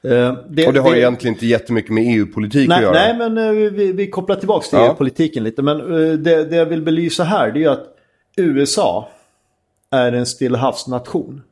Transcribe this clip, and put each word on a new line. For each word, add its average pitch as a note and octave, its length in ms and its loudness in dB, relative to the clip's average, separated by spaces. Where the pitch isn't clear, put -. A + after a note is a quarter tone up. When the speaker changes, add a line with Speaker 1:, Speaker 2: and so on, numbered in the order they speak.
Speaker 1:
Eh, B2 340 0
det, D#3 180 2
Speaker 2:
Och B2+ 60 2
det C#3 60 4
har C3 120 4
Speaker 1:
det B2 80 4
Speaker 2:
egentligen B2 360 0
inte A2+ 100 -8
jättemycket A2+ 460 0
med A2 120 2
E A#2 120 2
U-politik G#2+ 540 0
Speaker 1:
Nej, E3+ 80 4
Speaker 2:
att A2+ 60 2
göra. F#2 100 2
Speaker 1:
nej, G#3+ 240 2
men, A3+ 200 -2
eh, G#3+ 340 0
vi, G3 200 -2
vi G3 180 -4
kopplar F#3+ 260 -4
tillbaka F#3+ 320 -2
till - 120 0
Speaker 2:
Ja. A#2 80 6
Speaker 1:
E C#3 40 4
U-politiken C3+ 520 -2
lite. A2+ 180 -4
Men, D3 180 0
eh, D#3+ 340 0
det, D#3 300 2
det D#3 120 -4
jag E3 100 4
vill E3 160 -4
belysa E3 420 0
här, D#3+ 280 0
det C3+ 80 -2
är - 20 0
ju D#3+ 60 4
att - 180 0
U D3+ 240 2
S - 160 0
A A2 300 0
är B2 200 2
en B2 140 -2
Stilla B2 320 -4
havsnation. C3+ 840 -6